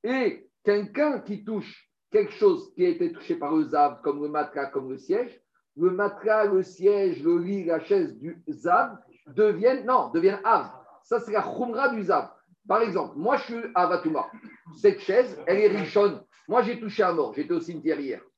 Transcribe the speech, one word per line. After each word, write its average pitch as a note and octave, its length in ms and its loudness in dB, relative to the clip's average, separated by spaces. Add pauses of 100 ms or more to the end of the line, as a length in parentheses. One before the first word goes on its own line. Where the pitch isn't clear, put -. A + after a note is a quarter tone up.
Et B3 460 -2 (140)
quelqu'un G#3 560 0
qui G3+ 240 -10
touche - 480 -10 (180)
quelque G#3 220 0
chose - 420 2
qui F3+ 120 0
a F3 40 4
été E3+ 220 -2
touché - 240 -6
par D3 180 -4
le D#3 120 2
Zav, D3 360 0
comme D3 220 -4
le D3 60 -6
matelas, D3 380 -4
comme C3 220 -6
le C3+ 80 -8
siège, A3+ 420 -4 (360)
le F3 160 2
matelas, G#3 540 0
le F#3+ 180 2
siège, F#3 600 0
le E3+ 140 4
lit, F#3 280 -2
la E3 160 0
chaise F#3 360 0
du E3 320 -12
Zav F3 480 0 (300)
deviennent, G#3 580 2
non, B3+ 280 2
deviennent F#3 320 2
Av. - 260 2 (320)
Ça, A#3 160 0
c'est G#3 140 -8
la G#3+ 100 0
Khumra B3 460 -2
du A3+ 140 -6
Zav. F3 280 0 (360)
Par G#3+ 140 2
exemple, F3+ 340 -2
moi, A3 220 0
je - 60 -4
suis A#3 200 -10 (120)
Av F3+ 160 2
Atouma. D#3+ 360 -2 (480)
Cette G3 240 4
chaise, G3 460 0
elle G3 140 2
est G#3 80 6
Rishon. G3+ 540 2 (260)
Moi, A#3 160 2
j'ai A#3 160 -4
touché G#3+ 240 -2
un F3+ 100 2
mort. C#3 200 -2
J'étais D3+ 200 -4
au E3+ 60 0
cimetière D#3+ 400 -4
hier. B2+ 220 -8 (160)